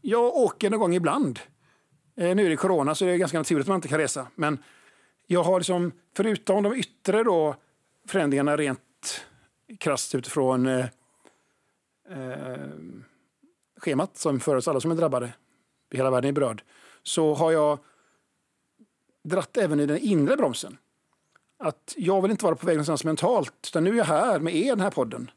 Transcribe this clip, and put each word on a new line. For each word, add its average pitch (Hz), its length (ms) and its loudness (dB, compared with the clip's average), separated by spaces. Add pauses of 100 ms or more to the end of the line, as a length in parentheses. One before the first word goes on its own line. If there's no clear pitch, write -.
Jag 240 340 2
åker 208 340 2
någon 214 100 0
gång 180 160 2
ibland. 165 440 0 (760)
Eh, 180 180 0
nu 202 100 4
är 175 40 2
det 160 80 2
corona, 156 380 2
så 196 100 0
det - 60 2
är 180 60 2
ganska 170 200 0
naturligt 175 260 0
att 180 40 -4
man 196 80 2
inte 160 120 -4
kan 147 100 0
resa. 139 380 -2
Men 151 280 -2 (640)
jag 175 160 2
har 180 160 2
liksom, 175 320 0 (240)
förutom 202 480 0
de 208 120 0
yttre 214 480 -2
då, 160 320 2 (520)
förändringarna 147 500 2
rent - 680 -6 (540)
krasst - 360 -2
utifrån, 131 520 0
eh, 127 180 0 (1200)
eh, 135 480 -12 (1200)
schemat 165 400 -4
som 139 220 -2
för 143 160 0
oss 127 120 0
alla 139 120 0
som 165 120 -2
är 165 40 0
drabbade, 131 380 -2 (580)
hela 131 200 0
världen 127 180 2
är 143 40 -2
berörd, 127 300 -2 (400)
så 156 300 2
har 160 180 2
jag 151 280 2 (1400)
dratt 175 340 -2
även 156 220 2
i 147 60 4
den 147 120 0
inre 196 400 2
bromsen. 127 400 -2 (840)
Att - 380 -8
jag 190 240 2
vill 196 100 2
inte 208 140 -2
vara 165 100 2
på - 100 -10
väg 170 100 2
någonstans 156 280 -2
mentalt, 165 500 0 (180)
utan 165 120 0
nu 185 60 2
är 214 80 0
jag 214 80 2
här 165 340 2
med 160 160 -2
er, 202 140 0
den 226 100 0
här 175 120 0
podden. 123 460 -6